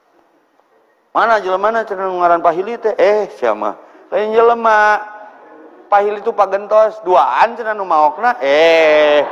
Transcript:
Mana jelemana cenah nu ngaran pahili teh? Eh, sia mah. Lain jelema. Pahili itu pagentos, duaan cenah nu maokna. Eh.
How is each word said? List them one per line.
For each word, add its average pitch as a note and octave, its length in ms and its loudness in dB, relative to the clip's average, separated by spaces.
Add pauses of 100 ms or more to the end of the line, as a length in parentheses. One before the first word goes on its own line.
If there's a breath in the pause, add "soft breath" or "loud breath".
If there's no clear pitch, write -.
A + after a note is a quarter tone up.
(1120)
Mana G#3+ 300 0
jelemana G3 460 -2
cenah G3 200 -8
nu F#3 140 -6
ngaran E3+ 240 2
pahili F#3 320 -2
teh? A3+ 220 -4
Eh, G3+ 360 0
sia A2 220 -2
mah. G#2 180 -6 (380 loud breath)
Lain G#3+ 220 -2
jelema. A3 640 2 (840)
Pahili G3+ 320 0
itu G#3 160 -6
pagentos, G3+ 720 0
duaan E3+ 480 2
cenah A3 200 -8
nu G3+ 120 -8
maokna. E3 560 0
Eh. D3+ 880 4